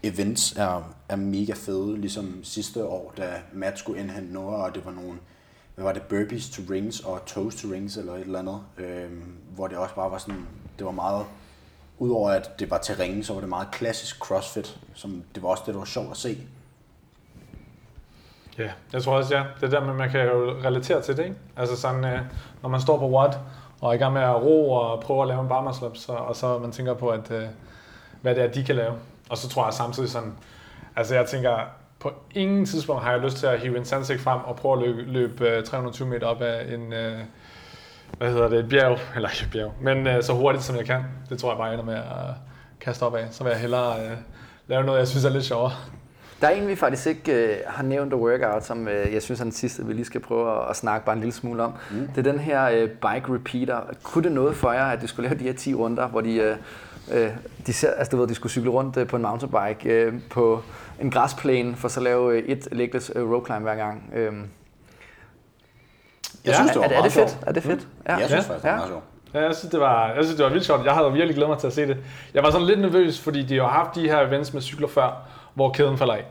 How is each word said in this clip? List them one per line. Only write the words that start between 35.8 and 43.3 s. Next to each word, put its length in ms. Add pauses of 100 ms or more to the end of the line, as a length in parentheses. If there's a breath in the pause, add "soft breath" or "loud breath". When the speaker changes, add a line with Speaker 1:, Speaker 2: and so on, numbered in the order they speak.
Speaker 2:
tyve 120
meter 200
op 140
ad 320
en, 200
øh, 240 (1000 loud breath)
hvad 140
hedder 160
det, 120
et 100
bjerg, 300 (160)
eller 140
ikke 160
et 60
bjerg, 200 (100)
men, 260
øh, 160
så 100
hurtigt 300
som 120
jeg 100
kan. 180 (260)
Det 100
tror 120
jeg 60
bare, 100
jeg 60
ender 120
med 100
at 380 (460 loud breath)
kaste 240
op 120
af. 160